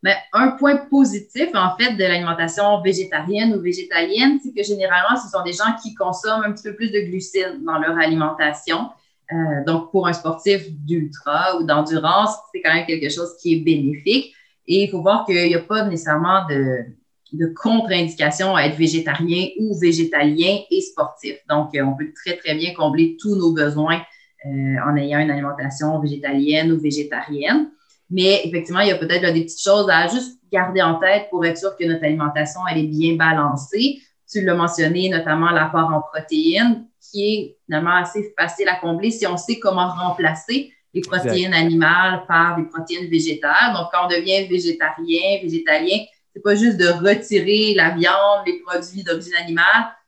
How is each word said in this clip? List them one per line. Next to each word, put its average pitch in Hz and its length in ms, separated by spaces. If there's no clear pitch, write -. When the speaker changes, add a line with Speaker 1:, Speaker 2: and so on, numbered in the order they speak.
Speaker 1:
Mais 190 100
un 254 160
point 277 280
positif, 269 760
en 185 220
fait, 240 180
de 190 80
l'alimentation 180 800
végétarienne 190 720
ou 190 40
végétalienne, 185 840
c'est - 100
que 202 80
généralement, 196 580
ce 226 120
sont 185 120
des 175 100
gens 220 280
qui 220 140
consomment 220 480
un 208 80
petit 214 180
peu 196 60
plus 226 160
de 208 80
glucides 185 680
dans 160 140
leur 165 180
alimentation. 160 920
Euh, 156 340
donc, 165 240
pour 185 180
un 165 60
sportif 160 580
d'ultra 156 840
ou 165 60
d'endurance, 160 720
c'est 180 80
quand 160 100
même 170 140
quelque 165 240
chose 170 320
qui 165 140
est 160 40
bénéfique. 151 760
Et 190 160
il 196 80
faut 180 100
voir 202 240
qu'il 175 220
n'y 170 80
a 170 60
pas 214 220
nécessairement 170 640
de, 135 380
de 160 140
contre-indication 185 1080
à 147 120
être 151 100
végétarien 165 680
ou 214 200
végétalien 165 800
et 370 120
sportif. - 560
Donc, 151 260
euh, 139 60
on 135 120
peut 151 200
très, - 240
très 156 160
bien 170 220
combler 160 440
tous 208 160
nos 170 160
besoins, 156 480
euh, 135 300
en 147 80
ayant 143 220
une 151 140
alimentation 143 680
végétalienne 147 720
ou 160 80
végétarienne. 151 920
Mais 190 340
effectivement, 170 360
il 202 80
y - 20
a - 60
peut-être 175 260
là, 175 80
des 165 140
petites - 180
choses 202 260
à 170 180
juste 247 320
garder 185 320
en 165 160
tête 202 320
pour 175 120
être 165 140
sûr 196 180
que 175 80
notre 165 200
alimentation, 151 580
elle 160 60
est 156 100
bien 160 280
balancée. 160 840
Tu 196 140
l'as 175 80
mentionné, 170 560
notamment 165 400
l'apport 160 420
en 151 100
protéines, 165 840
qui 208 220
est - 320
finalement 170 300
assez 190 420
facile 175 300
à - 80
combler 175 360
si 208 160
on 175 100
sait - 220
comment 180 280
remplacer 180 840
les 185 80
protéines 180 520
Speaker 2:
Exact. 165 120
Speaker 1:
animales 170 600
par 170 300
des 160 60
protéines 165 460
végétales. 160 640
Donc, 170 180
quand 180 140
on 180 40
devient 185 380
végétarien, 170 960
végétalien, 165 560
c'est - 80
pas 202 140
juste 214 220
de 175 100
retirer 202 880
la 170 160
viande, 196 540
les 175 200
produits 180 380
d'origine 170 360
animale 175 520